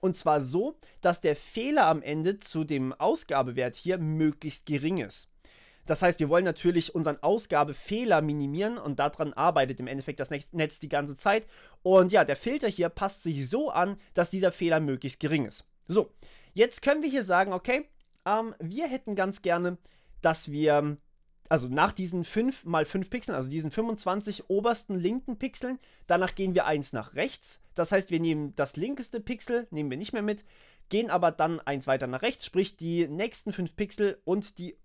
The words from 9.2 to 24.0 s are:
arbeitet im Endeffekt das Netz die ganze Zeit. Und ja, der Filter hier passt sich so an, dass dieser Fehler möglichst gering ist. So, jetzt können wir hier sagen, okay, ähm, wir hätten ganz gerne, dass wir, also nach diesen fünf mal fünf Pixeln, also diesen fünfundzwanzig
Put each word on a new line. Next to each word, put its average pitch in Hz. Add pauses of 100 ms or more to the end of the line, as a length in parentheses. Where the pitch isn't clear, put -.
arbeitet 135
im 123
Endeffekt 139
das 135
Netz 156
die 151
ganze 143
Zeit. 214 (340)
Und 185
ja, 190
der 143
Filter 262
hier 175
passt -
sich 139
so 262
an, 185 (160)
dass 175
dieser 190
Fehler 165
möglichst 135
gering 147
ist. - (220)
So, - (420)
jetzt 226
können 294
wir 311
hier 262
sagen, 185
okay, 254 (360)
ähm, 220
wir 214
hätten 254
ganz 196
gerne, 175 (440)
dass 160
wir, 147 (500)
also 139
nach 151
diesen 180
fünf 247
mal 165
fünf 190
Pixeln, -
also 131
diesen 156
fünfundzwanzig 208